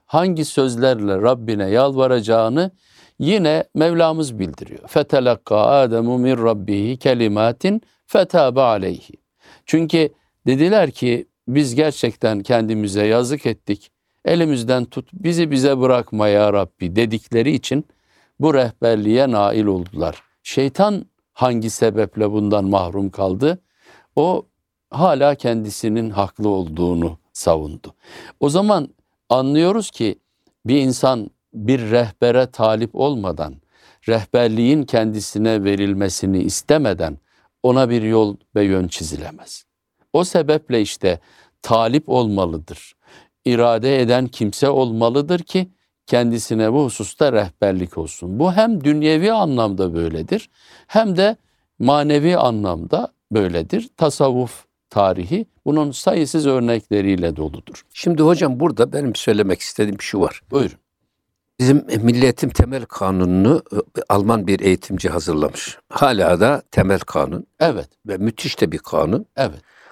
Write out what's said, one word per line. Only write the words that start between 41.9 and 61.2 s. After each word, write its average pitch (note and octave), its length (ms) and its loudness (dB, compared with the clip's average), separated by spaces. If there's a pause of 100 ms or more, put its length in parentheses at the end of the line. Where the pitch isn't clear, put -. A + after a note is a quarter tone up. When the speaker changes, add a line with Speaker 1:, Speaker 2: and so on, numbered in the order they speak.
Speaker 1:
olmalıdır. F#2+ 840 -2 (500)
İrade A#2+ 560 2
eden B2 260 2
kimse A#2+ 420 -2
olmalıdır C3 720 0
ki F#3 300 -4 (360)
kendisine A2+ 640 0
bu D3 120 2
hususta B2 480 -2
rehberlik F#2+ 640 -2
olsun. F2 400 -10
Bu F3 140 2
hem G#3+ 320 0
dünyevi D#3 480 0
anlamda A2 600 0
böyledir, E2 560 -4 (360)
hem G3+ 300 0
de G#3 200 2 (420)
manevi D3 580 2
anlamda G#2 760 -2 (200)
böyledir. G2 640 -2
Tasavvuf C3 680 -2 (260)
tarihi F#2+ 560 -2 (180)
bunun D3 260 0
sayısız D#3 560 0
örnekleriyle G#2 880 0
doludur. - 460 -10 (120)
Speaker 2:
Şimdi E3 280 0
hocam D3+ 380 2
burada B2 320 0
benim C#3 220 -4
söylemek G#2 460 0
istediğim G#2 400 -4
şu - 200 -4
var. - 200 -2 (100)
Speaker 1:
Buyurun. C3 260 0 (840)